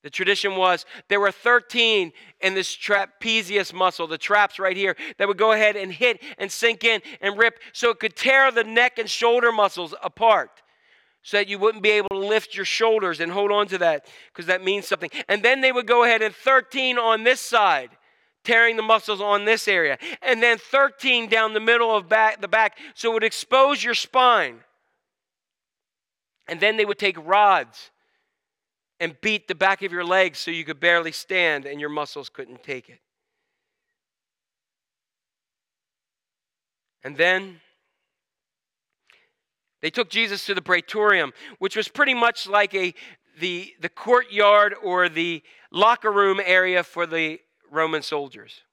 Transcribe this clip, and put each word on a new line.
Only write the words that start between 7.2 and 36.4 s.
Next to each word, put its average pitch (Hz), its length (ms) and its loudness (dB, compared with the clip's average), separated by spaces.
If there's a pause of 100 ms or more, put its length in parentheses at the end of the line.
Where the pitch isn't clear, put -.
and 202 160 -4
rip 226 220 0 (120)
so 240 180 -2
it 226 100 -4
could - 180 -6
tear 269 340 4
the 226 140 0
neck 233 340 0
and 214 100 -6
shoulder 233 440 2
muscles 180 500 -2
apart 196 580 0 (600)
so - 160 -4
that 196 100 0
you 202 100 -8
wouldn't 214 260 -2
be 214 80 4
able 208 180 0
to 196 80 -6
lift 208 360 -2
your 190 120 -8
shoulders 196 560 -2
and 170 100 -6
hold 202 180 -2
on 208 180 2
to 185 100 -8
that 165 280 -2 (280)
'cause 170 140 -12
that 185 140 -2
means 196 240 -2
something. 175 240 -6 (200)
And 202 120 0
then 262 200 2
they 262 100 2
would 247 160 -4
go 240 160 6
ahead 226 180 4
and 214 140 -4
thirteen 262 640 0
on 226 260 0
this 247 160 2
side, 170 520 0 (520)
tearing 233 320 4
the 220 80 -4
muscles 214 380 0
on 202 240 0
this 220 240 0
area, 156 280 0 (240)
and 233 220 0
then 233 140 2
thirteen 254 720 0
down 220 240 0
the 214 80 -2
middle 226 340 2
of 180 140 -4
back, 220 320 2
the 196 80 -8
back, 214 280 0 (160)
so 226 160 -4
it 226 40 -2
would 220 100 0
expose 269 580 2
your 233 120 -4
spine. 208 720 0 (1800)
And 165 140 -12
then 214 160 2
they 220 80 2
would 202 160 -4
take 196 180 -2
rods 170 720 0 (1120)
and 165 220 -8
beat 214 260 -4
the 180 80 -6
back 190 260 0
of 185 120 -8
your 175 100 -6
legs 180 360 0
so 165 120 -8
you 165 140 -8
could 147 160 -10
barely 170 320 2
stand 160 520 -2
and 143 140 -12
your 147 100 -8
muscles 147 380 -10
couldn't 127 360 -20
take 127 260 -12
it. 120 100 -20 (4000)